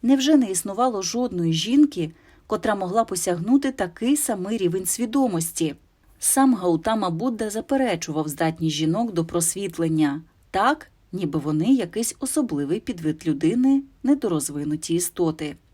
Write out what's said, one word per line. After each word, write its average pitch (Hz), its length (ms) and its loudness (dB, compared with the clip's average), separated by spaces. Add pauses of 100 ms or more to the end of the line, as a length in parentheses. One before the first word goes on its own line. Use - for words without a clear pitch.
Невже 269 340 4
не 240 160 4
існувало 202 500 0
жодної 185 520 0
жінки, 196 580 2 (360)
котра 214 280 0
могла 196 280 0
посягнути 208 680 0
такий 226 460 -2
самий 214 400 -4
рівень 185 280 0
свідомості? 214 920 -2 (440)
Сам 262 360 4
Гаутама 185 540 0
Будда 214 400 -2
заперечував 202 800 -2
здатність 160 480 -2
жінок 180 380 0
до 165 120 0
просвітлення. 165 960 0 (300)
Так, 247 380 0 (240)
ніби 170 260 -2
вони 156 340 2
якийсь 226 460 -2
особливий 190 600 -2
підвид 160 480 -6
людини, 233 560 2 (200)
недорозвинуті 156 920 0
істоти. 160 600 -4 (180)